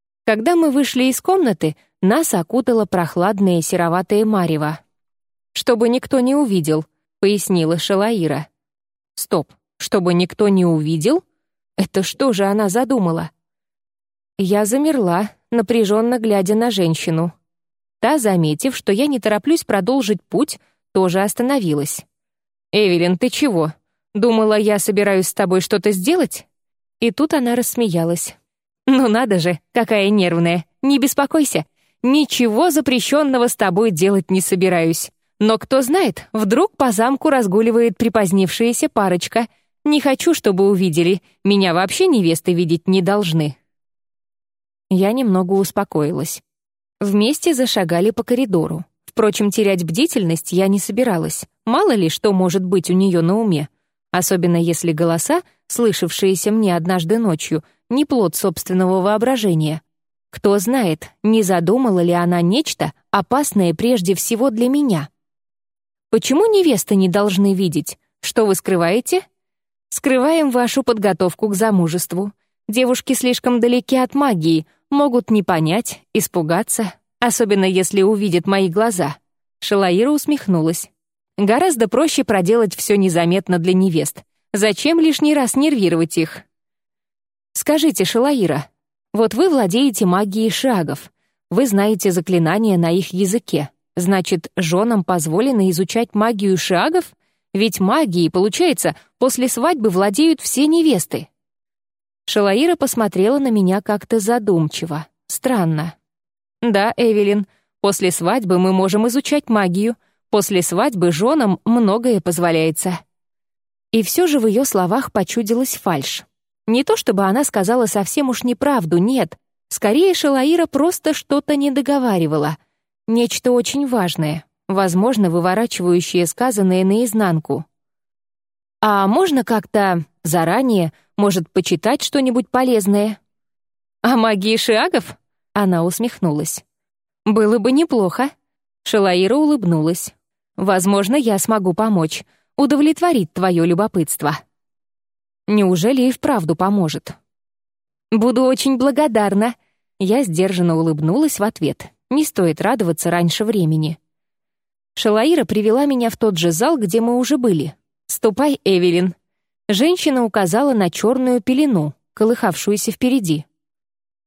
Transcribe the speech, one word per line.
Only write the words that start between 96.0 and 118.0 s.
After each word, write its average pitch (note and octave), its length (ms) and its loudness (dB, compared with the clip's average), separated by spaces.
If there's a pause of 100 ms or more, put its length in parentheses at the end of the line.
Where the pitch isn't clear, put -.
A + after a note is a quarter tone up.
магию G#3 420 0
шиагов? C4+ 560 -2 (400)
Ведь G3+ 280 -2
магией, F#3 500 0
получается, G#3+ 640 0 (240)
после B3+ 300 0
свадьбы B3 420 0
владеют G3+ 500 0
все - 280 0
невесты». D#4 580 0 (1000)
Шалаира A3 500 0
посмотрела A3+ 640 0
на C4+ 100 -2
меня G3 320 2
как-то G#3 380 -2
задумчиво. E3+ 880 -2 (180)
Странно. E3+ 680 -2 (680)
«Да, G#3+ 340 2
Эвелин, G#3 520 2 (320)
после F#3+ 320 0
свадьбы F3+ 480 0
мы F#3+ 120 2
можем F#3+ 360 2
изучать C#4+ 400 -2
магию. G#3 480 0 (340)
После G3 320 0
свадьбы F3+ 480 0
жёнам G#3 540 0
многое A3+ 560 2
позволяется». E3 800 -2 (920)
И A3+ 80 2
всё F4+ 240 0
же D4 140 0
в A3 80 0
её A3 160 2
словах G3+ 480 -2
почудилась A#3 640 -2
фальшь. - 480 -4 (420)
Не A#3+ 160 0
то G#4+ 140 0
чтобы G3+ 260 0
она G3+ 220 0
сказала A3+ 420 0
совсем G#3+ 420 -2